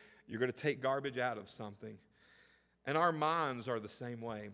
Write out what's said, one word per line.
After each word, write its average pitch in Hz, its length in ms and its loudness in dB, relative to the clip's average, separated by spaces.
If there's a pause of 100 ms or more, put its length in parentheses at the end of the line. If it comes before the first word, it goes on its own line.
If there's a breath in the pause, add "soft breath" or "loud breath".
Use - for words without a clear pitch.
(260 loud breath)
you're 110 120 -4
gonna 123 140 4
take 147 300 0
garbage 135 340 0
out 123 220 2
of 101 100 -10
something. 107 500 -10 (840 soft breath)
And 147 140 2
our 170 120 6
minds 151 560 2
are 117 140 0
the 107 80 -8
same 120 320 -8
way. 107 340 -6